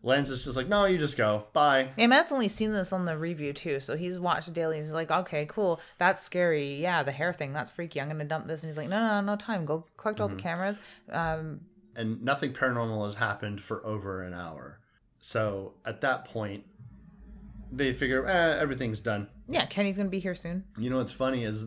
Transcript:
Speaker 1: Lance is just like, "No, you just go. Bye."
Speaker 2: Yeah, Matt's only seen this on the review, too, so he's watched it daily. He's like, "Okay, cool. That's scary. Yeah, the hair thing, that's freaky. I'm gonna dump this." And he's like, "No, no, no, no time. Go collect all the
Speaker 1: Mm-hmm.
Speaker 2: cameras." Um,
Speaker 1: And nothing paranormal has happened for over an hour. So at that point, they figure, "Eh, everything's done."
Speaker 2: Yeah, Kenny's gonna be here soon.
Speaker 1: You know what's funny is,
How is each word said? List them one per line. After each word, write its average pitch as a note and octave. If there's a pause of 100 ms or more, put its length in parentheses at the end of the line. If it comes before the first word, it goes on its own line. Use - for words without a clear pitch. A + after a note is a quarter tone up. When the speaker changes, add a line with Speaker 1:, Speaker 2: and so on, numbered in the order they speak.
Speaker 1:
Lance C#3
is C3
just B2+
like, B2+
"No, G3+
you F#3
just D3
go. G#2+
Bye." C#3
Speaker 2:
Yeah, A3+
Matt's D4+
only B3+
seen G#3+
this F#3+
on F#3
the D#3+
review, D3+
too, D3
so C3+
he's F3+
watched F3
it E3
daily. D#3+
He's D3+
like, D#3+
"Okay, D#3+
cool. F3+ (160)
That's F#3
scary. D#3
Yeah, E3+
the C#3
hair D#3
thing, C#3+
that's B2+
freaky. E3
I'm C#3
gonna D#3
dump D3+
this." D3+
And D#3+
he's D3+
like, D3+
"No, G3
no, G#3+
no, G3+
no -
time. G#3
Go D#3 (100)
collect G#3+
all G3+
the F#3+
Speaker 1:
Mm-hmm. F#2+
Speaker 2:
cameras." F#3 (320)
Um, D#3+ (360)
Speaker 1:
And A2+
nothing C3
paranormal A#2
has G2+
happened G#2
for -
over G2
an F2+
hour. D#2 (400)
So G2+ (100)
at A2+
that B2+
point, G#2 (1080)
they C3
figure, B2+
"Eh, E3+
everything's B2+
done." G#2 (220)
Speaker 2:
Yeah, D#4+
Kenny's G3
gonna G3+
be F#3+
here F3+
soon. F3+ (140)
Speaker 1:
You B2
know C3
what's B2
funny C3
is, A2